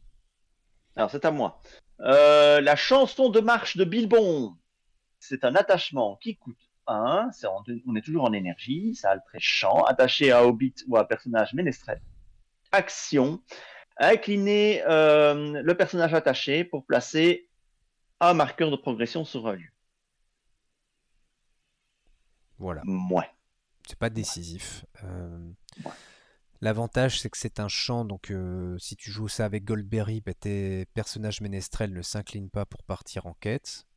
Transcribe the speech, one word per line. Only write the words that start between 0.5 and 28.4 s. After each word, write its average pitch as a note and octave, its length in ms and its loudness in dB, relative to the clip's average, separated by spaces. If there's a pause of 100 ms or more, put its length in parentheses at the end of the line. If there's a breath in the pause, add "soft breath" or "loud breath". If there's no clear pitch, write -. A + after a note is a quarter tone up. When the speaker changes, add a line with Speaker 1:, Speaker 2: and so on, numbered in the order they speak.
Speaker 1:
Alors, A2 140 0
c'est C#3+ 160 -4
à D#3+ 60 2
moi. C3+ 300 -4 (400 soft breath)
Euh, D3 600 8
la D3 140 4
chanson C4 540 2
de G#3+ 100 4
marche A3+ 380 0
de F#3 80 4
Bilbon. F#3 720 2 (640)
C'est - 260 -8
un B2+ 100 2
attachement D3 640 0
qui A3+ 180 -10
coûte - 340 -20 (160)
un. C3 460 -2
C'est - 160 -10
en, G2 160 -6 (240)
on A#2 80 -4
est G#2+ 60 -4
toujours D3+ 240 -2
en A2+ 80 0
énergie. A#2+ 600 -6
Ça - 160 -2
a G2 40 0
le F#2+ 100 -6
trait - 140 -18
chant. - 460 0
Attaché C3 460 4
à A#2+ 80 8
un A#2+ 40 8
hobbit A#2+ 320 2 (120)
ou A#2+ 100 2
à A2 40 6
un G#2 40 0
personnage A2+ 480 -2
ménestrel. C#3 480 -6 (680)
Action. D#3 720 -2 (560 loud breath)
Incliner, G3+ 920 2
euh, D3+ 760 4
le F3 140 0
personnage E3+ 360 0
attaché D3+ 500 0
pour D3+ 220 -10
placer D#3+ 640 0 (720)
un F3 140 6
marqueur D#3 380 0
de C#3 40 -2
progression B2 480 -4
sur A#2 240 -10
un G#2 60 -2
lieu. F2 160 -14 (3000)
Speaker 2:
Voilà. F#2 280 -10
Speaker 1:
Mouais. F#2 440 -2 (580)
Speaker 2:
C'est - 100 -20
pas A#2 100 -2
Speaker 1:
Ouais. A2+ 40 -6
Speaker 2:
décisif. F2 760 -10 (180)
Euh, F2 480 -14 (340 loud breath)
Speaker 1:
Ouais. - 60 -12 (680 loud breath)
Speaker 2:
l'avantage, A#2 580 -2
c'est G#2 100 -8
que - 80 -14
c'est - 220 -10
un G#2 80 -4
champ, A#2+ 380 -4
donc, G2+ 260 -12
euh, F2+ 480 -8